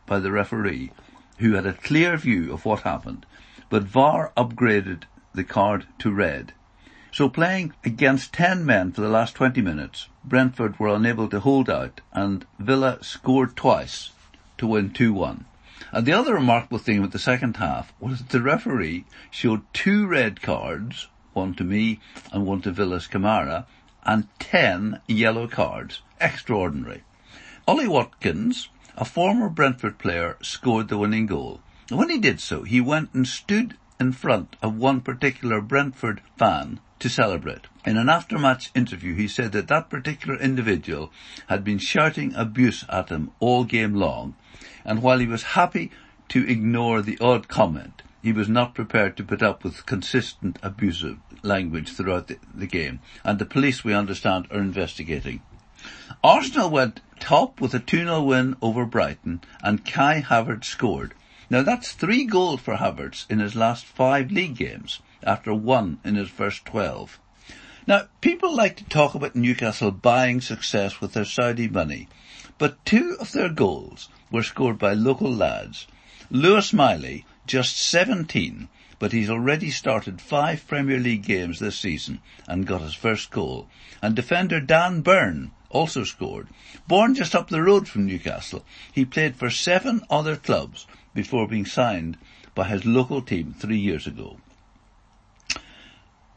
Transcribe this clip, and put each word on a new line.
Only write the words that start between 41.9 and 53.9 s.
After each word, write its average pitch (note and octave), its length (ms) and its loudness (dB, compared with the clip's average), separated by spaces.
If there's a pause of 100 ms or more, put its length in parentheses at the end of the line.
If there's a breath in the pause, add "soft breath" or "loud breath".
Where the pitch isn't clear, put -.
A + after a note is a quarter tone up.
abuse A2+ 560 0
at F#2 180 -2
him D#2 220 -6 (100)
all B2 240 4
game A2 300 0
long, C2+ 400 -2 (500 loud breath)
and A2 160 -2
while B2+ 180 4
he B2 80 0
was A2+ 280 -4
happy F3+ 360 2 (380 soft breath)
to B2+ 180 2
ignore A#2 540 2
the G#2 180 -4
odd A#2 300 4
comment, - 540 0 (200)
he A2 120 0
was G#2+ 160 0
not B2 240 2
prepared G#2+ 420 0
to G#2 80 -10
put - 180 -4
up G2+ 220 2
with - 220 -10
consistent - 760 -4
abusive F#2+ 540 -4 (260)
language F2 480 -2
throughout F2+ 380 -4
the, D#2+ 80 -12 (180)
the F#2+ 120 -8
game. D2 340 -6 (240 loud breath)
And G#2 140 0
the - 80 -4
police, C3+ 360 0
we G#2+ 120 0